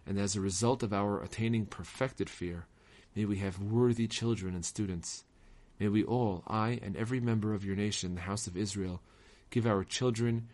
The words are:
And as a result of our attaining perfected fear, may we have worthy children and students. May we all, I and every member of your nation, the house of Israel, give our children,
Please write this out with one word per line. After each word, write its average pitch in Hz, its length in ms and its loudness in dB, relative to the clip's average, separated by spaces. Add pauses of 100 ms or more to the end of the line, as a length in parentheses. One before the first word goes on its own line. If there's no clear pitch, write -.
And 98 140 -2
as 101 160 0
a 104 60 0
result 101 420 2
of 104 100 -2
our 101 300 2
attaining 110 440 0
perfected - 640 -4
fear, 87 380 -8 (480)
may 104 120 0
we 101 100 0
have 95 260 -4
worthy 113 460 4
children 95 480 -2
and 85 80 -4
students. 92 580 -4 (560)
May 104 80 0
we 104 160 4
all, 110 460 2
I 113 340 0
and 98 140 -6
every 117 240 -2
member 110 340 2
of 101 100 -4
your 98 120 0
nation, 101 400 -2
the 87 60 -6
house 98 260 -4
of 87 80 -8
Israel, 95 460 -2 (480)
give 117 180 2
our 98 160 4
children, 117 680 0